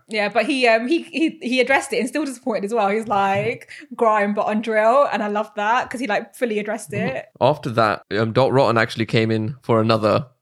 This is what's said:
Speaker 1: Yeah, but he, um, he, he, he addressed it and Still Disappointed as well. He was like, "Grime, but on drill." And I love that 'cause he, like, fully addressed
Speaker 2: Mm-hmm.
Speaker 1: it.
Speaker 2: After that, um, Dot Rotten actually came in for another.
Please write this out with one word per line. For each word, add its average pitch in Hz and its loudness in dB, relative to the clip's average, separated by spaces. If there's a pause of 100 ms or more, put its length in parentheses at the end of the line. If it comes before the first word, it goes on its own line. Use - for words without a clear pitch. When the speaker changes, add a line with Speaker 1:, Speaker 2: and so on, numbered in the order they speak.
Speaker 1:
Yeah, 208 -2
but 220 0
he, 262 0
um, 226 2
he, 320 0
he, 302 -4
he 254 -2
addressed 269 0
it 165 -2
and 254 -2
Still 302 -4
Disappointed 240 -6
as 202 -6
well. 208 2
He 202 0
was 220 -4
like, 202 -2 (260)
"Grime, 214 2
but 208 -2
on 214 -2
drill." 226 4
And 208 -2
I 208 -4
love 208 -4
that 214 -2
'cause 247 -10
he, 254 -6
like, 202 -4
fully 226 -2
addressed 208 -8
Speaker 2:
Mm-hmm. 233 -4
Speaker 1:
it. - -10 (140)
Speaker 2:
After 135 0
that, 110 0 (160)
um, 113 0
Dot 120 4
Rotten 117 4
actually 113 0
came 113 0
in 110 -2
for 113 2
another. 110 2 (160)